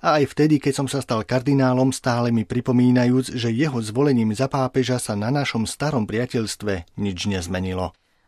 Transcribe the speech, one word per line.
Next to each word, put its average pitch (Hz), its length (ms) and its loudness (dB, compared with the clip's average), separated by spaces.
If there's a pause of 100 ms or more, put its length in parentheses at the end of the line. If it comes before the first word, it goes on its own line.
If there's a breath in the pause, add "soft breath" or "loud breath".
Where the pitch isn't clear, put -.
a 156 160 4
aj - 160 0
vtedy, 151 240 4
keď 143 240 0
som - 0 -
sa 135 160 -4
stal 113 240 -2
kardinálom, 131 720 2
stále 120 320 0
mi 117 160 2
pripomínajúc, 123 880 2
že 120 160 -4
jeho 120 320 -2
zvolením 113 560 0
za 135 160 -2
pápeža 127 480 0
sa 107 160 -4
na 107 160 -2
našom 135 320 -2
starom 143 400 -2
priateľstve 104 960 -4
nič 98 240 -4
nezmenilo.“ 92 720 -4 (320)